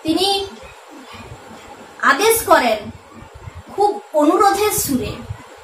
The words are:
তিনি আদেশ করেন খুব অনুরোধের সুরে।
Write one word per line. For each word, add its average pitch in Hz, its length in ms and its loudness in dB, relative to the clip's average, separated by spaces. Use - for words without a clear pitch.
তিনি 392 440 0
আদেশ 285 420 2
করেন 233 480 2
খুব 403 260 0
অনুরোধের 392 580 4
সুরে। - 400 -4